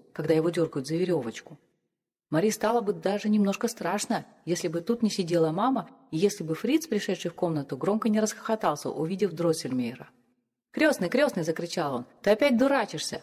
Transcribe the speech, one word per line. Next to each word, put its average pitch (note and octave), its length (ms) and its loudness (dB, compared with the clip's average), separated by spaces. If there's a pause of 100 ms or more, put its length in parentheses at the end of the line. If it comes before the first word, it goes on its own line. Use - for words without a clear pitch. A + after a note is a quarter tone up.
(140)
когда - 200 0
его D#3+ 160 4
дёргают D#3+ 380 -2
за D#3+ 80 -2
верёвочку. D3+ 640 -4 (720)
Мари F3 220 4
стало A3 300 2
бы G3+ 120 -2
даже G3 360 -2
немножко G#3 380 4
страшно, F#3 580 -4 (200)
если E3+ 240 -2
бы E3 120 -2
тут A#3 220 0
не G#3 80 2
сидела E3 400 2
мама, G#3+ 380 0 (200)
и D#3 80 -4
если G3 260 2
бы D#3+ 120 -2
Фриц, C#4+ 320 0
пришедший G3+ 440 -2
в - 40 -20
комнату, D3+ 420 -2
громко G#3 320 0
не G#3+ 120 2
расхохотался, G#3+ 680 -2
увидев F3+ 440 -2
Дроссельмейера. C3+ 760 -2 (600)
«Крестный, - 380 2
крестный!» B3+ 340 0
закричал E3 520 -4
он. A#2+ 100 -6 (160)
«Ты G3+ 100 2
опять A#3+ 260 4
дурачишься! B3 640 0